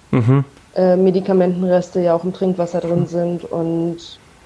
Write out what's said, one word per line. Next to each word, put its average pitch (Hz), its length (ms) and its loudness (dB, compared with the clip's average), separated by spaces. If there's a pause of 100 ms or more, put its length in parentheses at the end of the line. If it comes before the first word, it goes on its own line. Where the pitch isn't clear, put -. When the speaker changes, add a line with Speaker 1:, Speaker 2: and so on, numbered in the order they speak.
(120)
Speaker 1:
Mhm. 131 340 2 (300)
Speaker 2:
äh, 185 200 4
Medikamentenreste 185 1040 2
ja 175 160 2
auch 170 80 -2
im 180 80 -4
Trinkwasser 180 480 -2
drin 170 260 0
sind. 175 380 -4
Und, 165 760 -6 (280)